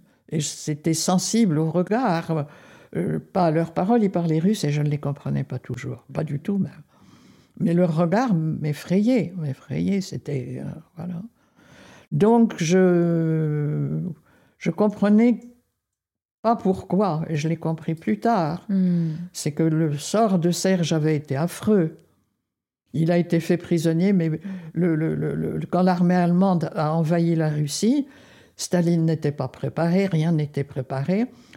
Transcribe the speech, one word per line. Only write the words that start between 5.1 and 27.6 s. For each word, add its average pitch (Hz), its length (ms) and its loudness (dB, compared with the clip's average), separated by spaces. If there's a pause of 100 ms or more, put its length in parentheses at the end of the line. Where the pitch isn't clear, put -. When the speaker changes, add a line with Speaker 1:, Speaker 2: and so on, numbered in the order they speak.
Speaker 1:
pas 127 140 -8
toujours. 123 540 -10
Pas 156 120 -4
du 143 160 -6
tout, 196 180 -4
même. 165 120 -2 (880)
Mais 170 140 0
leur 175 220 2
regard 190 380 2
m'effrayait, 170 1000 0
m'effrayait, 165 640 -4
c'était, 131 640 -8
euh, - 40 -10 (280)
voilà. 170 240 -8 (920)
Donc, 214 460 4
je, 160 1400 2 (580)
je 175 120 -4
comprenais 208 680 2 (1000)
pas 226 160 2
pourquoi, 185 720 0
et 160 80 -4
je 151 120 -2
l'ai 165 80 -2
compris 160 400 -4
plus 208 240 -4
tard. 180 480 0
Speaker 2:
Hmm. 175 460 0 (180)
Speaker 1:
C'est - 200 -6
que 160 120 0
le 156 340 0
sort 196 400 0
de 170 140 2
Serge 180 400 0
avait 156 240 2
été 143 200 -4
affreux. 175 600 0 (960)
Il 160 160 2
a 175 80 4
été 170 220 2
fait 170 180 0
prisonnier, 170 560 0
mais 165 160 2 (420)
le, 170 220 0
le, 160 200 0
le, 151 200 -4
le, 156 340 -4
quand 180 140 0
l'armée 180 320 2
allemande 175 600 2
a 156 200 -2
envahi 170 400 2
la 156 160 0
Russie, 175 560 0 (500)